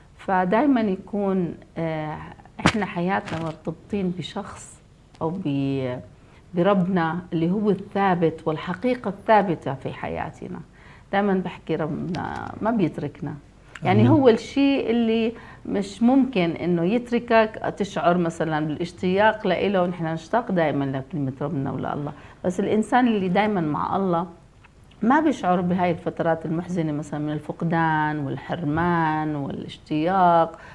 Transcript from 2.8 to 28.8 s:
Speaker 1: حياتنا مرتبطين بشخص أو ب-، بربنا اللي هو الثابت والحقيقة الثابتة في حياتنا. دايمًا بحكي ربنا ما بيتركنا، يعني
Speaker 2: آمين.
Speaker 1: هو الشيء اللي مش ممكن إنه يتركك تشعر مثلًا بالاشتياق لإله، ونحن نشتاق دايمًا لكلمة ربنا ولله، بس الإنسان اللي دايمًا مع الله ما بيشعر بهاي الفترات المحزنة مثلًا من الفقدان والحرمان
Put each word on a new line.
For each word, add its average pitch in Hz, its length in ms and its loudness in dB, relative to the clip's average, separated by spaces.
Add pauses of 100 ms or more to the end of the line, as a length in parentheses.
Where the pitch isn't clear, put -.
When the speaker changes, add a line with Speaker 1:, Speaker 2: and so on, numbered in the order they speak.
Speaker 1:
حياتنا 175 560 -4
مرتبطين 165 760 -6
بشخص - 640 -12 (400)
أو 165 220 -4
ب-، 139 560 -2 (540)
بربنا 180 640 2 (140)
اللي 165 180 2
هو 208 200 0
الثابت 180 760 0
والحقيقة 196 640 -2
الثابتة 190 640 2
في 143 180 -8
حياتنا. - 680 -8 (520)
دايمًا 202 220 2
بحكي 180 420 -2
ربنا 147 760 -4 (100)
ما 208 80 0
بيتركنا، 151 640 -2 (480)
يعني - 180 4
Speaker 2:
آمين. 269 120 8
Speaker 1:
هو 277 160 8
الشيء 269 600 4
اللي 226 420 2 (340)
مش 190 360 -4
ممكن 233 480 4
إنه 170 340 0
يتركك 226 920 2
تشعر 175 400 2
مثلًا 160 500 0
بالاشتياق 190 800 0
لإله، 185 360 2
ونحن 175 240 -2
نشتاق 196 460 -2
دايمًا 147 320 2
لكلمة 135 560 -4
ربنا 143 320 -4
ولله، 147 400 -6 (320)
بس 185 160 -2
الإنسان 220 480 2
اللي 202 200 0
دايمًا 202 320 2
مع 151 360 -2
الله 180 300 0 (760)
ما 262 180 4
بيشعر 196 400 2
بهاي 180 300 0
الفترات 165 560 -2
المحزنة 165 460 -2
مثلًا 147 280 -6
من 151 120 -4
الفقدان 160 840 0
والحرمان 156 1200 0